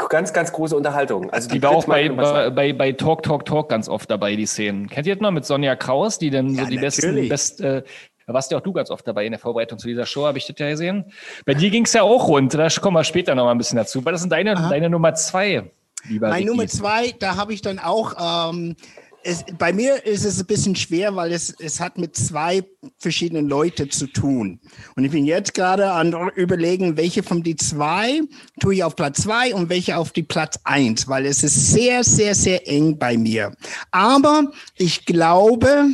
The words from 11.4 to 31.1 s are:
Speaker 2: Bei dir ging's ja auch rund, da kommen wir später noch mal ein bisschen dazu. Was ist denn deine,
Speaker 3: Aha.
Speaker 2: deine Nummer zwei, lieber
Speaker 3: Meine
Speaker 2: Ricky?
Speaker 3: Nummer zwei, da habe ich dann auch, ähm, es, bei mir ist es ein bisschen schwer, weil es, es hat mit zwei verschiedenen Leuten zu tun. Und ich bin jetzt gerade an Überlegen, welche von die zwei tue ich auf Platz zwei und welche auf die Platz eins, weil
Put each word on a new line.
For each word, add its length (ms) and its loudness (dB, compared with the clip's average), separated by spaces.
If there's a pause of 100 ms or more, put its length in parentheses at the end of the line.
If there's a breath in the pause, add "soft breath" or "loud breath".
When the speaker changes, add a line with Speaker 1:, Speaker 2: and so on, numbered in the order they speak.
Speaker 2:
Bei 100 2
dir 160 2
ging's 220 2
ja 100 6
auch 240 6
rund, 280 4
da 140 2 (120)
kommen 160 2
wir 80 4
später 300 0
noch 100 2
mal 80 4
ein 60 0
bisschen 180 -2
dazu. 280 -2
Was 100 0
ist 80 -4
denn 80 -2
deine, 260 2
Speaker 3:
Aha. 140 0
Speaker 2:
deine 200 2
Nummer 240 2
zwei, 560 -2 (380)
lieber 200 -2
Speaker 3:
Meine 120 0
Speaker 2:
Ricky? 80 -2
Speaker 3:
Nummer 180 0
zwei, 520 -2
da 180 -4
habe 160 -4
ich 100 -8
dann 160 -6
auch, 720 -2
ähm, 240 -8 (520 loud breath)
es, 160 -6 (160)
bei 140 2
mir 320 0
ist 220 0
es 120 -2
ein 60 -4
bisschen 320 0
schwer, 400 -2
weil 160 -4
es, 160 -4 (100)
es 220 -6
hat 160 -8
mit 180 -6
zwei 480 -2 (360)
verschiedenen 500 -2
Leuten 420 0
zu 160 -4
tun. 540 -2 (360 loud breath)
Und 100 2
ich 60 -4
bin 120 2
jetzt 300 0
gerade 380 2
an 220 2 (200)
Überlegen, 640 0
welche 240 0
von 200 -2
die 140 -2
zwei 640 -2 (400 loud breath)
tue 140 2
ich 100 2
auf 120 -4
Platz 260 -2
zwei 320 0
und 160 0
welche 260 0
auf 160 -2
die 120 -2
Platz 400 -4
eins, 440 2
weil 160 -2